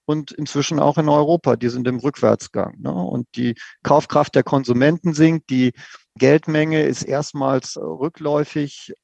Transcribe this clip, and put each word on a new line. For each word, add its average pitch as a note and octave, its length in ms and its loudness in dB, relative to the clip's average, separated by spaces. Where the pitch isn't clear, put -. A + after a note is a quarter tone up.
und D3+ 260 -4
inzwischen C#3+ 480 -4
auch C#3+ 180 2
in D#3 120 0
Europa. D3 480 2
Die A#2+ 120 -2
sind B2 180 -4
im B2 120 -2
Rückwärtsgang, A2 800 -2
ne? C3 120 -6
Und - 440 -4
die B2 180 -2
Kaufkraft D3 500 2
der C3+ 100 4
Konsumenten C#3 720 0
sinkt, D#3+ 380 2
die B2+ 220 2
Geldmenge D#3 640 2
ist C3+ 200 -2
erstmals C3+ 720 -4
rückläufig D3 1200 -6